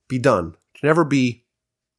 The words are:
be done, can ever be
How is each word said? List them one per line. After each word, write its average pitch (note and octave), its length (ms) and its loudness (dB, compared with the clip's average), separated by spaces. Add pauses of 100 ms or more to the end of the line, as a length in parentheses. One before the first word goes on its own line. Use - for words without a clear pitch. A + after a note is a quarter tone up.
be C3 100 -4
done, G#2 380 0 (180)
can - 140 -6
ever D#3+ 160 2
be C3 400 -2 (540)